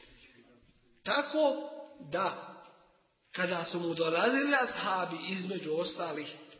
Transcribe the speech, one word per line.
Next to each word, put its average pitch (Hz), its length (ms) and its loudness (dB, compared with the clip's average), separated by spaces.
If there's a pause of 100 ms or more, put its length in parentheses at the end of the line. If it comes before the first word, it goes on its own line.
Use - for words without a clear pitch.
(1040)
Tako 285 640 2 (420)
da, 175 440 -2 (760)
kada 180 320 0
su 170 160 -2
mu 170 140 0
dolazili 220 600 4
ashabi, 190 600 0 (120)
između 180 460 -4
ostalih, 160 540 -2 (320)